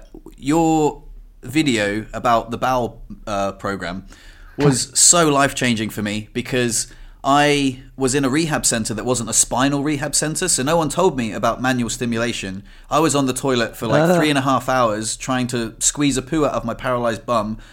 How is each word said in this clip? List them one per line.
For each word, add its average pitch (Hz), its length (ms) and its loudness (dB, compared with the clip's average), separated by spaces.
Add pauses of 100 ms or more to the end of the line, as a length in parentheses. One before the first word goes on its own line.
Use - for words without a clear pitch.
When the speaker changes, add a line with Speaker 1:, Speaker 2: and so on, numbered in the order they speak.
(360)
Speaker 1:
your 160 680 2 (380)
video 113 680 0
about 117 380 0
the 113 80 -6
bowel, 123 440 -2 (240)
uh, 98 260 -2
program 95 540 -6 (520)
was 139 320 2
Speaker 2:
<laughs> - 80 -20
Speaker 1:
so 170 300 6
life-changing 131 640 2
for 110 120 -6
me 104 300 -4
because 120 560 -2 (340)
I 139 580 2 (160)
was 131 180 0
in 143 100 2
a 127 60 2
rehab 135 360 0
center 113 280 0
that 104 100 -6
wasn't 120 260 -2
a 110 40 -4
spinal 139 500 2
rehab 147 300 -2
center, 156 340 -2
so - 140 0
no 156 160 2
one 151 100 0
told 170 280 2
me 113 160 -2
about 110 300 -2
manual 123 280 0
stimulation. 113 760 -4 (260)
I 139 80 2
was 156 160 4
on 143 120 2
the 127 80 0
toilet 123 420 0
for, 117 100 -6
like, 143 160 4
Speaker 2:
Ah. 175 140 4
Speaker 1:
three 156 140 4
and 143 80 2
a 131 40 0
half 131 260 0
hours 110 480 0
trying 127 320 -2
to 117 300 -4
squeeze 143 380 2
a 131 60 0
poo 151 240 0
out - 80 0
of 117 100 -2
my 113 100 -4
paralyzed 120 520 -2
bum, 110 320 0 (140)